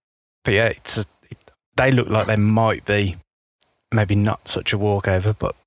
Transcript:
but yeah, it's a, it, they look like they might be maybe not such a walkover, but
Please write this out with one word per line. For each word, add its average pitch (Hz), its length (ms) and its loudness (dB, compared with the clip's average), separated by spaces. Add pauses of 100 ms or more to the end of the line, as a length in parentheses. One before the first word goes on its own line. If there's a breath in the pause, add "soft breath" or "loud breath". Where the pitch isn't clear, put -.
(440)
but 113 100 2
yeah, 113 140 4
it's - 300 -6
a, 107 60 -4 (260)
it, - 80 -18 (380)
they 131 140 4
look 123 180 2
like 104 180 0
they 107 100 0
might 107 500 2
be 101 300 -2 (760)
maybe 107 220 0
not 104 340 -2
such - 240 -4
a 104 60 -4
walkover, 101 560 0
but - 200 -6 (120)